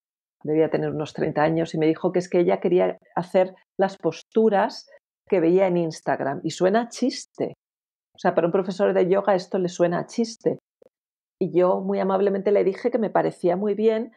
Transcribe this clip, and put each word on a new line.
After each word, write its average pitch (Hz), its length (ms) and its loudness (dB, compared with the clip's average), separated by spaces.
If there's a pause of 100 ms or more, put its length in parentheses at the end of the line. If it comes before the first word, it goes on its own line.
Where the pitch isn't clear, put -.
(440)
debía 156 240 2
tener 156 220 -2
unos 147 240 -6
treinta 151 280 -2
años, 160 320 0
y 165 40 -4
me 156 80 2
dijo 160 260 0
que 185 60 0
es 180 100 -4
que 180 120 2
ella 190 200 2
quería 185 380 0 (160)
hacer 185 400 0 (240)
las 190 180 0
posturas 202 880 0 (420)
que 185 120 2
veía 180 260 4
en 175 120 0
Instagram. 143 680 -4
Y 160 60 -4
suena 190 320 2
a 233 60 -8
chiste. - 680 -6 (600)
O - 40 -20
sea, 180 160 0
para 170 120 2
un 170 60 0
profesor 196 420 0
de 190 140 2
yoga 196 260 2
esto 185 240 -2
le 180 100 0
suena 175 320 0
a - 60 -8
chiste. - 520 -4 (840)
Y 175 160 -2
yo 185 240 2
muy 196 200 -4
amablemente 196 500 0
le 196 140 4
dije 196 260 -2
que 247 80 0
me 202 120 -2
parecía 170 460 0
muy 202 180 -2
bien, 220 420 0